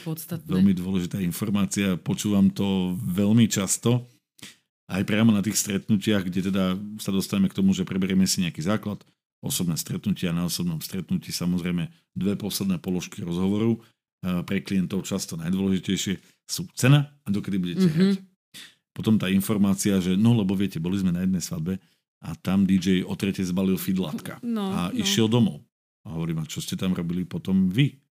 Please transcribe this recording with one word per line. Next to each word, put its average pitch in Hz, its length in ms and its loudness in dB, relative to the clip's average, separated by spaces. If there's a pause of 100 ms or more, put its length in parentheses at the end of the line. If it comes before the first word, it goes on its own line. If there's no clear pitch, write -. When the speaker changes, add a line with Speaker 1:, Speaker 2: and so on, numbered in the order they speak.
Speaker 1:
podstatné. 160 480 -10
Speaker 2:
veľmi 95 220 6
dôležitá 90 480 -2
informácia. 98 800 0
Počúvam 98 500 2
to 95 460 0
veľmi 101 500 4
často, 117 600 0 (840)
aj 92 140 0
priamo 107 260 4
na 101 140 2
tých 101 160 0
stretnutiach, 101 640 0
kde 92 240 -2
teda 95 240 0 (240)
sa 104 140 -6
dostaneme 98 400 0
k - 80 -8
tomu, 95 160 4
že 90 100 -2
preberieme 95 400 2
si 92 160 0
nejaký 82 220 -4
základ, 104 400 -4 (400)
osobné 117 320 -2
stretnutia, - 560 -4
na 85 160 -2
osobnom 82 320 -4
stretnutí 92 480 -6
samozrejme 87 640 -2 (240)
dve 92 160 0
posledné 95 480 -4
položky 90 400 -6
rozhovoru, 98 560 0
e, - 640 -6
pre 98 240 -4
klientov 92 400 -2
často 95 320 -6
najdôležitejšie 95 800 0 (320)
sú - 240 -6
cena 143 480 4
a - 80 -12
dokedy 98 320 -2
budete 90 240 0
Speaker 1:
Mhm. 165 80 4
Speaker 2:
hrať. 190 200 2 (840)
Potom 107 240 2
tá 90 80 -2
informácia, 98 720 2
že 90 160 0
no, 113 160 6
lebo 98 240 2
viete, 95 240 -2
boli 90 160 -2
sme 92 160 2
na 90 160 0
jednej 92 160 0
svadbe 82 320 -4 (480)
a 82 160 -8
tam 98 240 2
D 95 160 4
J 92 240 2
o 98 160 -8
tretej 95 320 -2
zbalil 95 240 2
fidlátka 92 640 -4
Speaker 1:
No, 214 320 -4
Speaker 2:
a 87 160 -2
Speaker 1:
no. - 80 -4
Speaker 2:
išiel 110 320 2
domov. 107 320 4 (480)
A 78 80 -10
hovorím, 82 240 -4
a 78 80 -8
čo - 160 -8
ste - 80 -8
tam 92 240 0
robili 87 320 -4
potom 95 400 2
vy? 120 320 0 (120)